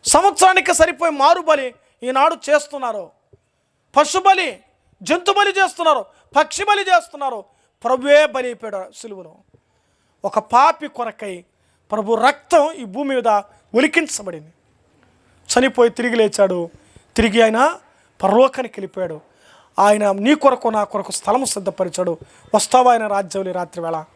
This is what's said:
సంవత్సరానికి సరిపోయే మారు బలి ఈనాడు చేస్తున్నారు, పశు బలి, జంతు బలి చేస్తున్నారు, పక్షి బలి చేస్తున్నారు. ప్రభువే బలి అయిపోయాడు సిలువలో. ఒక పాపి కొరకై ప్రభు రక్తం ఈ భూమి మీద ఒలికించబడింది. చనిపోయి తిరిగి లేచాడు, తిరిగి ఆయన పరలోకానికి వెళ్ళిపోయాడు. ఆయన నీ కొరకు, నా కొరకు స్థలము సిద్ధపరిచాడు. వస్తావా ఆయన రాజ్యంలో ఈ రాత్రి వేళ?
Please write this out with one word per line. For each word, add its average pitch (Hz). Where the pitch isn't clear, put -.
సంవత్సరానికి 370
సరిపోయే 320
మారు 302
బలి 277
ఈనాడు 269
చేస్తున్నారు, 262
పశు 294
బలి, 370
జంతు 349
బలి 403
చేస్తున్నారు, 339
పక్షి 302
బలి 403
చేస్తున్నారు. 294
ప్రభువే 277
బలి 254
అయిపోయాడు 208
సిలువలో. 185
ఒక 196
పాపి 294
కొరకై 208
ప్రభు 214
రక్తం 285
ఈ 262
భూమి 262
మీద 240
ఒలికించబడింది. 208
చనిపోయి 247
తిరిగి 240
లేచాడు, 196
తిరిగి 226
ఆయన 247
పరలోకానికి 247
వెళ్ళిపోయాడు. 180
ఆయన 208
నీ 208
కొరకు, 262
నా 214
కొరకు 202
స్థలము 254
సిద్ధపరిచాడు. 180
వస్తావా 247
ఆయన 220
రాజ్యంలో 196
ఈ 180
రాత్రి 175
వేళ? 165